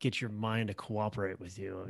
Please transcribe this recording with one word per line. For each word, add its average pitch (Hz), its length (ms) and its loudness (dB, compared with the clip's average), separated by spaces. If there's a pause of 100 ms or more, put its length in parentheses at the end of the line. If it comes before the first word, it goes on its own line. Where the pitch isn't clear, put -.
get 127 200 2
your 120 100 -2
mind 110 360 4
to 101 80 0
cooperate 107 640 0
with 92 220 -10
you, 95 300 -6